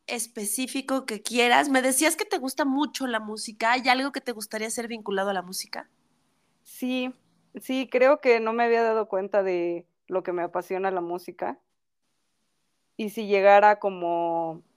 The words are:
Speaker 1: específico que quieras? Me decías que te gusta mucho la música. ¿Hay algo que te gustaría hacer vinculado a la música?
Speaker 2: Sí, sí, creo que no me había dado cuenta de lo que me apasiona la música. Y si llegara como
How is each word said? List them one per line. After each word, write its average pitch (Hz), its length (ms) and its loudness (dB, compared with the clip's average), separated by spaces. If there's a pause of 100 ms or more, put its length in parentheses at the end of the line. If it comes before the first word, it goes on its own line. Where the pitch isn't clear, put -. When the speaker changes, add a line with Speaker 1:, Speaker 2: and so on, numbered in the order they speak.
Speaker 1:
específico 254 1000 -6
que 208 180 -8
quieras? 240 460 4
Me 262 120 4
decías 269 340 2
que 427 100 -4
te 403 120 -4
gusta 262 280 -4
mucho 269 420 -2
la 233 120 -2
música. 214 540 -4
¿Hay 254 160 -2
algo 262 220 2
que 277 100 -8
te 247 100 -10
gustaría 220 360 -8
hacer 226 200 -8
vinculado 208 420 -4
a 196 40 -2
la 185 80 -4
música? - 480 -12 (720)
Speaker 2:
Sí, 254 500 -6 (420)
sí, 262 360 -6
creo 262 300 4
que 233 180 4
no 220 140 -2
me 233 100 0
había 233 200 2
dado 220 240 0
cuenta 196 360 -2
de 175 440 -2 (200)
lo 180 160 -4
que 180 100 -4
me 175 100 -2
apasiona 180 480 -4
la 185 100 -4
música. 175 600 -8 (1400)
Y 214 120 -4
si 214 180 -8
llegara 202 520 8
como 170 840 -2 (140)